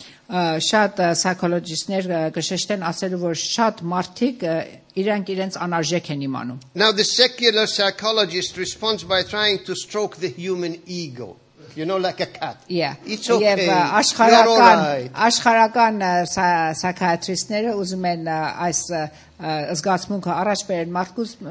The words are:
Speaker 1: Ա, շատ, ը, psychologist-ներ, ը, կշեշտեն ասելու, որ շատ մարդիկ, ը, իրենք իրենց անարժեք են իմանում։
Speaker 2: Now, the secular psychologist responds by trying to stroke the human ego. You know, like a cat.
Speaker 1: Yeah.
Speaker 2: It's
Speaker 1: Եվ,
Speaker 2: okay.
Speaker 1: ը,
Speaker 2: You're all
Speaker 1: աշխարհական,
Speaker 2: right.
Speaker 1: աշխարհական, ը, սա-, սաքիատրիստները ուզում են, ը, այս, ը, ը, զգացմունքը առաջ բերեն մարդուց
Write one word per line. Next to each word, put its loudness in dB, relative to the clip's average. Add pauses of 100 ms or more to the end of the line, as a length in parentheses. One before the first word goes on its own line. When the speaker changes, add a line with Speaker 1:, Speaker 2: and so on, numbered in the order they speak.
(300)
Speaker 1:
Ա, 0
շատ, 2
ը, 4 (100)
psychologist-ներ, -2
ը, -2 (120)
կշեշտեն -4
ասելու, -4
որ -2
շատ 0
մարդիկ, 0
ը, 0 (480)
իրենք 0
իրենց -4 (100)
անարժեք 0
են -6
իմանում։ -8 (180)
Speaker 2:
Now, 6
the 2
secular 2
psychologist -2
responds -4
by 0
trying -2
to -6
stroke -6
the -6
human -6
ego. -12 (380)
You -6
know, -2
like -2
a -4
cat. -10 (120)
Speaker 1:
Yeah. -2 (100)
Speaker 2:
It's -8
Speaker 1:
Եվ, 4
Speaker 2:
okay. 4
Speaker 1:
ը, -
Speaker 2:
You're 4
all 4
Speaker 1:
աշխարհական, 8
Speaker 2:
right. -2 (140)
Speaker 1:
աշխարհական, 4
ը, 2 (180)
սա-, 2
սաքիատրիստները -2
ուզում -4
են, -4
ը, -2 (280)
այս, -2 (100)
ը, -4 (380)
ը, -4 (240)
զգացմունքը -2
առաջ -2
բերեն -4
մարդուց -6 (160)